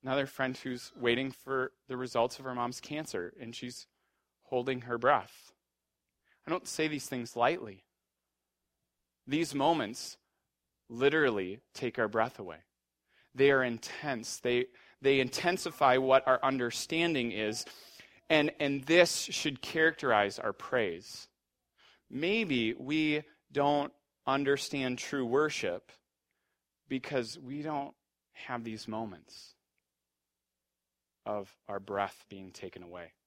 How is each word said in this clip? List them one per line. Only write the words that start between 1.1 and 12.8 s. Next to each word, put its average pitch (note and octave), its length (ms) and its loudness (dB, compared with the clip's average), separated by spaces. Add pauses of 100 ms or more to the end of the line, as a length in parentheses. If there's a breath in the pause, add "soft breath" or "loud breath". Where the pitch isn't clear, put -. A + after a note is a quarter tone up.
for C3 400 -4 (160)
the C3 80 -6
results B2 420 0
of C3+ 60 -16
her B2+ 100 -8
mom's B2 260 -4
cancer, D3 600 -8
and A#2 140 -12
she's - 320 -12 (580)
holding B2+ 380 -2
her A#2 160 -4
breath. - 540 2 (960)
I D#3 40 -8
don't - 180 -4
say D#3 200 0
these D3 180 -4
things A#2+ 300 -6
lightly. A#2 480 0 (1400)
These D3 280 -2
moments C#3 640 -2 (720)
literally A#2+ 680 2 (120)
take A#2+ 260 -4
our A2 100 2
breath A2+ 300 0
away. F2 200 -12 (760 soft breath)